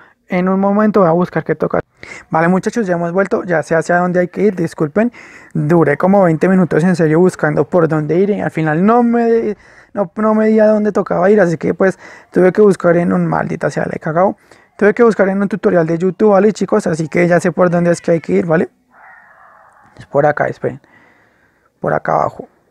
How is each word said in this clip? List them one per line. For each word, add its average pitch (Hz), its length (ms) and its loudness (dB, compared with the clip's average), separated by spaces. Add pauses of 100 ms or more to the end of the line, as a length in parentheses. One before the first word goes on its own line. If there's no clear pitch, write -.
(280)
en 185 200 -2
un 190 120 0
momento, 202 400 0
voy 180 100 4
a 160 40 2
buscar 170 300 -2
qué 156 120 -4
toca. - 240 -4 (500)
Vale, 160 200 0
muchachos, 202 360 -2
ya 180 80 -2
hemos 170 180 -4
vuelto. 196 320 -2
Ya 165 200 -2
sé - 100 -6
hacia 160 240 0
dónde 180 220 0
hay 180 80 0
que 185 160 -6
ir, 202 120 0
disculpen. 175 560 -2 (440)
Duré 156 420 2
como 196 240 2
veinte 170 260 2
minutos 180 360 2
en 185 120 2
serio 156 240 2
buscando 156 480 0
por 170 200 2
dónde 156 300 -2
ir. 196 120 2
Y 190 120 -2
al 156 100 -4
final 160 340 -2
no 233 160 4
me, 233 560 0 (360)
no, 202 220 -4
no 214 200 0
me 220 140 2
di 220 100 2
a 214 80 4
dónde 208 240 0
tocaba 180 400 0
ir. 214 100 4
Así 170 160 0
que, 165 160 -4
pues, 185 240 0 (320)
tuve 185 220 2
que 214 100 2
buscar 180 360 4
en 175 140 -2
un, 180 140 0
maldita 156 460 -4
sea, - 140 -6
le - 100 -8
he - 40 -8
cagado. 180 380 -2 (400)
Tuve 208 160 2
que 240 100 2
buscar 202 260 2
en 196 120 -2
un 196 60 0
tutorial 185 380 0
de 165 120 -2
YouTube, 185 340 0
¿vale, 202 200 4
chicos? 208 360 -2
Así 160 200 -4
que 175 200 0
ya 170 120 2
sé 175 120 -2
por 180 180 0
dónde 175 220 0
es 165 100 -2
que - 100 -2
hay 165 100 0
que 180 120 -6
ir, 196 120 0
¿vale? 170 240 -2 (1300)
Es - 80 -20
por 143 200 0
acá, 147 220 0
esperen. 127 340 -8 (1000)
Por 76 140 -4
acá 78 220 -2
abajo. - 320 -4 (240)